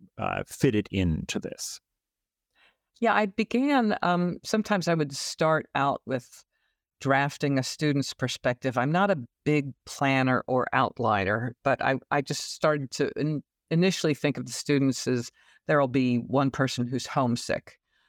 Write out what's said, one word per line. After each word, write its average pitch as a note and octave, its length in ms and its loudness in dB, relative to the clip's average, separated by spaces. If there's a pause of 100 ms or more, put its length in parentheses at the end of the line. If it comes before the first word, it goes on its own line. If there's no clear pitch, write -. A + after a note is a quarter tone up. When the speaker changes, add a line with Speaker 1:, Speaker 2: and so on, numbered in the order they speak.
(160)
Speaker 1:
uh, G1+ 300 -4
fit - 280 2
it G#2+ 160 0
into F#2 480 0
this. - 400 -10 (1200)
Speaker 2:
Yeah, A3 140 2
I G#3 120 2
began, A#3 760 2
um, F3 420 0
sometimes G#3 440 -2
I E3+ 60 4
would D3 200 -2
start - 600 0
out C#3 320 0
with - 360 -6 (580)
drafting C#3 580 2
a B2+ 40 0
student's C#3+ 520 -2
perspective. B2 640 -2
I'm C3 140 2
not G3 180 4
a F3 80 0 (260)
big D3 280 2 (140)
planner C3 600 2
or B2+ 280 0
outliner, A2 800 0 (120)
but C3+ 180 2
I, C3+ 140 2 (140)
I D3 120 2
just - 320 -8
started D3+ 380 0
to - 260 0
in-, D3+ 240 -2 (280)
initially E3+ 440 2
think C#3+ 220 0
of C3 100 -8
the B2 60 -12
students C3+ 540 0
as B2 240 -2 (360)
there'll D3 220 2
be B2 300 2
one C3+ 320 0
person B2+ 360 -2
who's B2 200 -6
homesick. - 720 -2 (300)